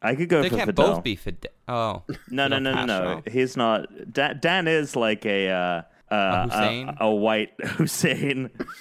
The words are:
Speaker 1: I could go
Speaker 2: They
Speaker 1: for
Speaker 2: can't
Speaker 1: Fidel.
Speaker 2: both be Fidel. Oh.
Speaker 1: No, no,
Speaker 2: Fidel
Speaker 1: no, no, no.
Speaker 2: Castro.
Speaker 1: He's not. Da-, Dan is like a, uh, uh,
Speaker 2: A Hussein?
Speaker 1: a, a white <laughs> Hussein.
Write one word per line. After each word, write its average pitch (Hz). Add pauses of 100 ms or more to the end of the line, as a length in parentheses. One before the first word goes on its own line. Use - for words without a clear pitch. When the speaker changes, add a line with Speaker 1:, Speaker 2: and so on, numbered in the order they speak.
Speaker 1:
I 117
could 165
go 165
Speaker 2:
They 139
Speaker 1:
for 117
Speaker 2:
can't -
Speaker 1:
Fidel. 147
Speaker 2:
both 90
be 104
Fidel. - (180)
Oh. 113 (280)
Speaker 1:
No, 135
no, 135
Speaker 2:
Fidel 135
Speaker 1:
no, 135
no, 110
no. 92
Speaker 2:
Castro. 90
Speaker 1:
He's 127
not. 110
Da-, 143
Dan 170
is 156
like 110
a, 98
uh, 90 (300)
uh, -
Speaker 2:
A 95
Hussein? 113
Speaker 1:
a, 110
a 110
white 107
<laughs> -
Hussein. 143 (300)